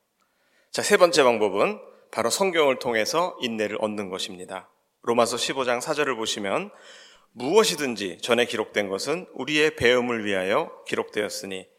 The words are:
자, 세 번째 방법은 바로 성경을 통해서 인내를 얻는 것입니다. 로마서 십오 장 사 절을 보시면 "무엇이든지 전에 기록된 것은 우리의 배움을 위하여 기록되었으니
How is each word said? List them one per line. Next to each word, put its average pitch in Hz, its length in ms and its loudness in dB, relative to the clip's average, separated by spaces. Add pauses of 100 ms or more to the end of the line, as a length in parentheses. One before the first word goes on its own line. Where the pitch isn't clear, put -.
(720)
자, - 100 -4
세 196 160 4
번째 170 260 6
방법은 117 560 2 (340)
바로 113 160 0
성경을 160 480 2
통해서 123 640 -2
인내를 107 400 -4
얻는 104 280 -4
것입니다. 90 600 -10 (320)
로마서 117 360 2
십오 135 260 -2
장 120 180 -2
사 160 140 -4
절을 139 200 -2
보시면 110 540 -4 (640)
"무엇이든지 127 880 0
전에 120 240 2
기록된 107 420 -2
것은 139 460 -4
우리의 151 420 0
배움을 123 480 2
위하여 101 480 -2 (160)
기록되었으니 98 800 -6 (120)